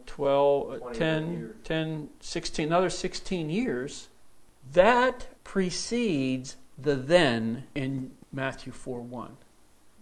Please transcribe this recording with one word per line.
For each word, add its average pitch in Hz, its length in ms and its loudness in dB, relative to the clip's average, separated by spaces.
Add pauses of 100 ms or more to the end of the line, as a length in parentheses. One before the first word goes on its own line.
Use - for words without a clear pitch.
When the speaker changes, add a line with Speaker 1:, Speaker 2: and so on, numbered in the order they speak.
Speaker 1:
twelve, 139 680 2
uh, 131 60 -8
Speaker 2:
Twenty - 200 -8
Speaker 1:
ten, 160 340 0
Speaker 2:
years. 165 320 -10
Speaker 1:
ten, 160 460 -4 (100)
sixteen, - 460 -4
another 170 240 4
sixteen 170 600 -4
years, 156 580 -4 (640)
that 240 540 6 (180)
precedes 160 1120 -2 (220)
the 143 160 0
"then" 127 680 4 (100)
in 135 380 -4 (180)
Matthew 135 400 -6
four 123 300 -10
one. 120 380 -12 (640)